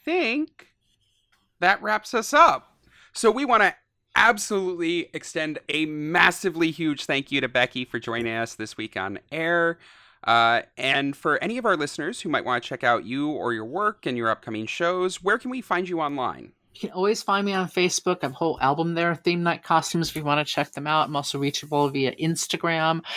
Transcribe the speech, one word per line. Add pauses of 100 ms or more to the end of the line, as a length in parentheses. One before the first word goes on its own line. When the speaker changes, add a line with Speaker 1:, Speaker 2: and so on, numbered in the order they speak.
Speaker 1:
think (920)
that
wraps
us
up. (360)
So
we
wanna (400)
absolutely
extend (100)
a
massively
huge
thank
you
to
Becky
for
joining
us
this
week
on (120)
air. (440)
Uh, (120)
and
for
any
of
our
listeners
who
might
wanna
check
out
you
or
your
work
and
your
upcoming
shows,
where
can
we
find
you
online? (220)
Speaker 2:
You
can
always
find
me
on
Facebook.
I
have
a
whole
album
there,
Theme
Night
Costumes,
if
you
wanna
check
them
out.
I'm
also
reachable
via
Instagram. (160)